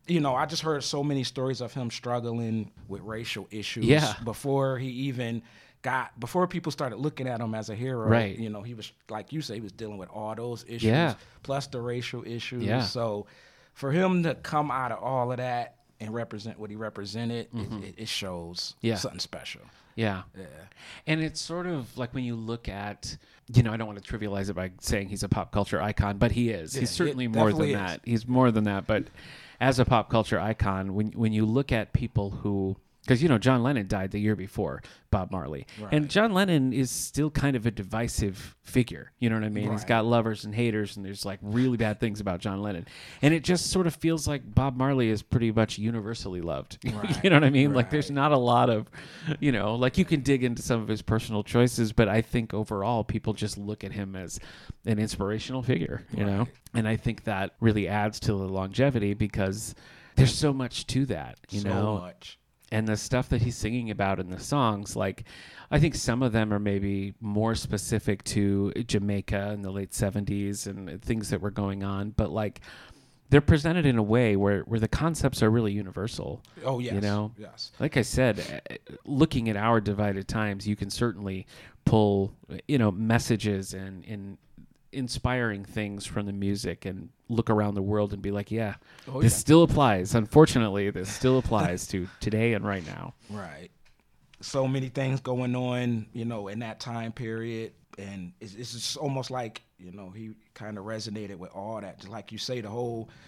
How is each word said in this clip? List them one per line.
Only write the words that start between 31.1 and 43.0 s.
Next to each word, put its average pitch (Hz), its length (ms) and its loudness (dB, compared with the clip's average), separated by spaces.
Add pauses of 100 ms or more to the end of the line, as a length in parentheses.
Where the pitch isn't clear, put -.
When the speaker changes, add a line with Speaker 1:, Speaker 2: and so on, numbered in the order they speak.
Speaker 2:
when 110 200 2
you 110 140 4
look 131 260 2
at 110 220 -2
people 110 340 -2
who, 98 480 -2 (300)
'cause, 127 160 4
you 170 60 6
know, 123 100 6
John 123 240 4
Lennon 123 240 0
died 95 240 -2
the 104 80 -4
year 107 180 2
before 90 460 -4 (280)
Bob 95 200 0
Marley. 76 340 -6 (280)
And 151 120 4
Speaker 1:
Right. 143 60 -6
Speaker 2:
John 214 240 4
Lennon 165 400 4
is 127 160 0
still - 400 -2
kind 143 260 2
of 110 80 -2
a 117 60 2
divisive 107 920 -4
figure. - 580 -2
You 117 100 4
know 110 60 2
what 110 80 0
I 107 40 0
mean? 104 220 -2
He's 104 120 -2
Speaker 1:
Right. - 60 -10
Speaker 2:
got 113 180 4
lovers 113 380 2
and 107 100 -8
haters, 107 420 0
and 98 100 -10
there's, 98 180 -10
like, 101 160 -8
really 120 360 2
bad 107 240 0
things 104 200 -2
about 95 200 -2
John 98 220 -4
Lennon. 101 220 -6 (380)